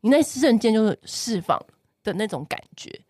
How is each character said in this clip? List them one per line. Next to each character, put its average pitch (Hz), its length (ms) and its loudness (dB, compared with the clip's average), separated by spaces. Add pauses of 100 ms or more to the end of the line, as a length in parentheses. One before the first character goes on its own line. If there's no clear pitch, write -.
你 208 80 2
那 277 80 6
一 320 60 4
瞬 254 360 2
间 220 140 2
就 220 120 4
是 202 200 0
释 - 340 -6
放 - 180 -2 (460)
的 - 100 -4
那 202 140 -2
种 147 220 -8
感 - 100 -8 (160)
觉 - 160 -18 (180)